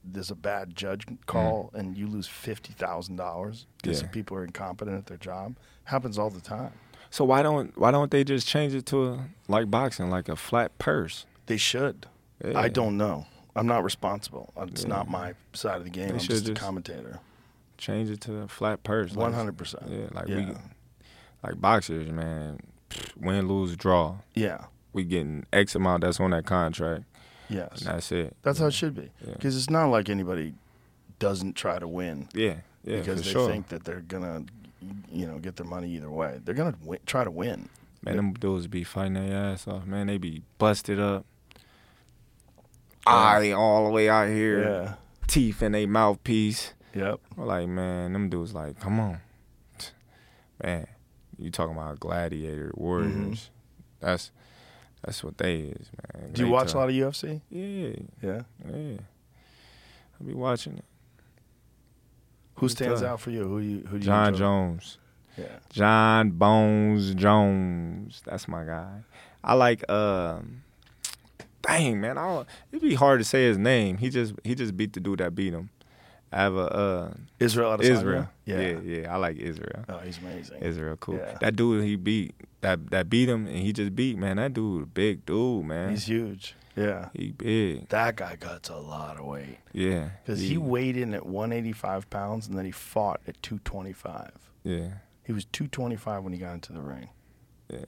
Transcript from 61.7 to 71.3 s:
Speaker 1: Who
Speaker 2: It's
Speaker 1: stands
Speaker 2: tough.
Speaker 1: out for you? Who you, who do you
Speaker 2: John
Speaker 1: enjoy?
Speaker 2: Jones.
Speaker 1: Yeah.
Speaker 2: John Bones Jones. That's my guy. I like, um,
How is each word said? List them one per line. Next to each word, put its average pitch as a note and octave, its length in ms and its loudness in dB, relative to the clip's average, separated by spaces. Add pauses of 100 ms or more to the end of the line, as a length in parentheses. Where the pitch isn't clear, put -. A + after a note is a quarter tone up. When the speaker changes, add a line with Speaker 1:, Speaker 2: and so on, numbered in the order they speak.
Speaker 1:
Who C3 100 2
Speaker 2:
It's A#2 100 2
Speaker 1:
stands A#2+ 260 0
Speaker 2:
tough. B2 100 0
Speaker 1:
out A2+ 80 -4
for B2 100 -8
you? A2+ 140 -2
Who G2 160 -2
you, G#2 220 -2
who - 100 -12
do G2+ 60 -4
you - 40 -2
Speaker 2:
John G#2 280 8
Speaker 1:
enjoy? F#2 100 2
Speaker 2:
Jones. F#2+ 580 2 (400)
Speaker 1:
Yeah. - 80 -8 (240)
Speaker 2:
John A2 640 8
Bones G#2+ 800 6
Jones. F#2+ 1120 4
That's - 220 -8
my E2 180 -6
guy. F2+ 380 -8 (400)
I A#2 100 4
like, A#2+ 380 6
um, F#2+ 720 0 (1000)